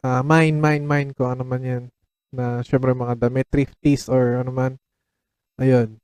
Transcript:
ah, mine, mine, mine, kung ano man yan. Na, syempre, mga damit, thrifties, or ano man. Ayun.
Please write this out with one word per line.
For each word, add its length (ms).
ah, 160
mine, 340
mine, 300
mine, 280
kung 200
ano 100
man 180
yan. 240
Na, 320
syempre, 320
mga 260
damit, 300
thrifties, 580
or 300
ano 160
man. 240
Ayun. 480